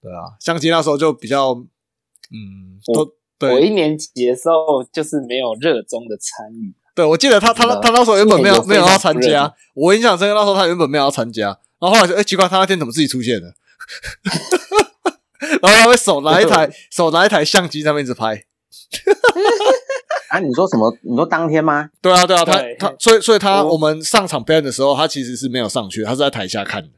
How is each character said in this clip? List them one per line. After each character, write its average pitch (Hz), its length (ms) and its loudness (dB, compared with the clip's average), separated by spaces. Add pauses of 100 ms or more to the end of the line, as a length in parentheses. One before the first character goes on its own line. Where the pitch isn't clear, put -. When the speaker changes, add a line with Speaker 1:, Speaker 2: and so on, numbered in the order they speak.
Speaker 1:
对 87 100 -18
啊， 85 280 -16
相 165 200 -4
机 160 100 -2
那 165 120 0
时 147 80 -2
候 147 80 0
就 156 140 0
比 120 160 -10
较， 135 260 -2
嗯， 98 1300 -20
Speaker 2:
我 - 80 0
Speaker 1:
都， 151 180 -2 (240)
对。 135 160 0
Speaker 2:
我 127 60 4
一 180 120 4
年 156 260 0
级 123 300 -4
的 123 80 0
时 165 140 -4
候 156 420 0
就 160 120 -6
是 151 240 -6
没 123 100 -6
有 123 180 -4
热 127 260 -2
衷 117 260 -10
的 107 100 -8
参 110 360 -16
与。 110 200 -12 (220)
Speaker 1:
对， 170 100 2
我 160 120 2
记 160 120 2
得 208 100 6
他， 226 140 2
他， 233 100 0
Speaker 2:
是 233 60 2
的， 220 120 0
Speaker 1:
他 233 100 2
那 240 120 4
时 226 80 2
候 196 60 4
原 208 100 4
本 202 140 6
没 196 80 4
有， 190 60 6
Speaker 2:
今 180 120 2
年 - 0 -
有 - 0 -
非 202 80 2
常 185 80 4
Speaker 1:
没 - 40 4
有 185 40 6
要 196 60 6
参 165 240 0
加， - 0 -
Speaker 2:
不 165 80 2
热 147 180 2
衷。 - 60 -10 (220)
Speaker 1:
我 170 200 2
印 220 60 0
象 220 160 2
深 190 100 0
刻， 208 60 2
那 214 80 2
时 208 60 2
候 196 80 2
他 190 120 2
原 175 100 -2
本 156 120 0
没 147 80 -2
有 143 80 2
要 143 40 2
参 120 220 -4
加， 107 160 -4 (320)
然 170 100 0
后 - 20 4
后 214 100 4
来 180 60 2
就， 170 80 -2
诶， 208 80 0
奇 - 120 -4
怪， 185 120 2
他 185 100 -2
那 190 80 2
天 185 120 -2
怎 151 80 -4
么 117 60 -10
自 131 80 -6
己 147 80 2
出 127 140 -6
现 113 200 -4
了？ 85 120 -20 (1900)
<laughs> 311 220 -4
然 190 100 4
后 214 60 6
他 226 100 6
会 247 80 6
手 190 260 0
拿 156 200 2
一 220 40 4
台， 156 240 2 (100)
Speaker 2:
<laughs> - 120 -20
Speaker 1:
手 165 200 0
拿 170 140 4
一 208 40 4
台 160 160 0
相 185 240 0
机 151 120 -10
在 151 100 0
那 147 40 0
边 147 80 -4
一 131 40 -8
直 123 60 -6
拍。 110 300 -6
<laughs> 427 1900 -4
Speaker 3:
啊， 170 100 -2
你 147 140 -4
说 180 140 0
什 135 100 -2
么？ 113 240 0
你 120 140 -8
说 151 100 0
当 165 220 -4
天 156 160 0
吗？ 151 260 -2 (120)
Speaker 1:
对 180 100 2
啊， 180 160 4
对 180 80 2
啊， 170 100 2
他， 185 140 0
Speaker 2:
对。 120 180 -8
Speaker 1:
他， 196 220 -6
所 226 180 4
以， 202 40 2
所 220 140 2
以 202 40 2
他， 196 240 2
Speaker 2:
我 160 100 0
Speaker 1:
我 160 40 0
们 156 260 -2
上 196 240 0
场 131 160 -6
表 160 120 0
演 160 80 2
的 135 80 -6
时 127 100 -6
候， 139 140 2
他 156 120 -2
其 139 160 -8
实 123 120 -10
是 123 140 -8
没 120 80 -6
有 117 100 -4
上 110 220 -6
去， 107 140 -8
他 107 80 -6
是 131 60 -4
在 139 120 0
台 104 180 -8
下 101 160 -6
看 98 200 -10
的。 76 140 -20